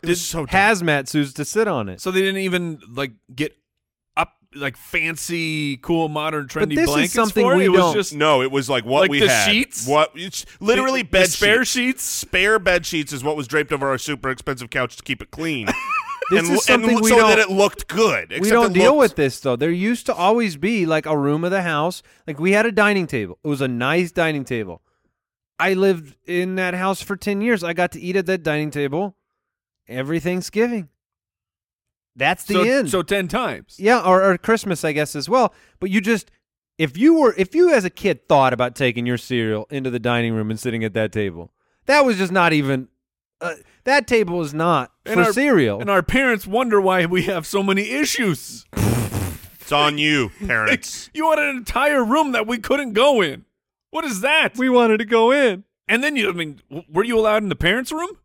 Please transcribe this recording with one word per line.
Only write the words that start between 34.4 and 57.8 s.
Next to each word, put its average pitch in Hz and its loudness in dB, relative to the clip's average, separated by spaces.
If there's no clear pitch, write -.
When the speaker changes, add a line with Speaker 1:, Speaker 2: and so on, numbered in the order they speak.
Speaker 2:
I 156 0
guess, 151 -2
as 139 -8
well. 233 2
But 190 -4
you 196 2
just, 214 -2
if 151 -2
you 302 6
were, 240 4
if 185 -2
you 349 6
as 226 2
a - -2
kid - -4
thought 135 6
about 120 -2
taking 120 0
your 123 -2
cereal 110 -2
into 135 -4
the 123 -4
dining 117 0
room 110 -2
and 110 -6
sitting 113 -4
at 107 -4
that 110 -2
table, 87 -6
that 285 4
was 233 2
just 185 -2
not 175 4
even, 135 0
uh, 165 -8
that 269 2
table 180 0
is 147 -6
not 156 0
Speaker 3:
And - -4
Speaker 2:
for 180 4
Speaker 3:
our, 214 2
Speaker 2:
cereal. 180 2
Speaker 3:
and 110 -6
our 190 2
parents 254 0
wonder 214 2
why 185 2
we 175 0
have 180 -4
so 196 -2
many 196 0
issues. 233 -4
Speaker 1:
It's - -10
on 147 0
you, 147 0
Speaker 3:
<laughs> 208 -12
Speaker 1:
parents. 117 -2
Speaker 3:
You 311 -2
had 311 2
an 285 -4
entire 262 0
room 285 0
that 220 -2
we 233 -4
couldn't 262 -2
go 247 4
in. 147 -4
What 320 -4
is 208 -6
that? 302 0
Speaker 2:
We 254 0
wanted 233 4
to 226 -6
go 226 4
in. 240 2
Speaker 3:
And 233 0
then 302 -2
you, 214 0
I 185 -4
mean, 160 -8
w-, 156 -12
were 156 0
you 233 0
allowed 214 2
in 202 -4
the 165 -2
parents' 220 0